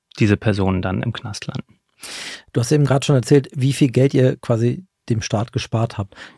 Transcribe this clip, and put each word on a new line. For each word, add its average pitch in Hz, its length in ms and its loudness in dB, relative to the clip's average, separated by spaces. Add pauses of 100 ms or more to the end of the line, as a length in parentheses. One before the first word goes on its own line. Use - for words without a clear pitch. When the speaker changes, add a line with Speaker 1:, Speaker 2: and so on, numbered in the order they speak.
(180)
Speaker 1:
diese 104 180 4
Personen 95 460 0
dann 92 220 -4
im 113 100 -4
Knast - 320 -12
landen. - 300 -12 (800)
Speaker 2:
Du 123 80 0
hast 120 100 0
eben 147 140 4
gerade 135 200 2
schon 143 120 4
erzählt, 135 360 4
wie 135 200 0
viel 143 160 2
Geld 131 240 2
ihr 127 240 2
quasi 120 480 -2 (240)
dem 110 120 0
Staat 110 300 -4
gespart - 460 -4
habt. 101 180 -8 (220)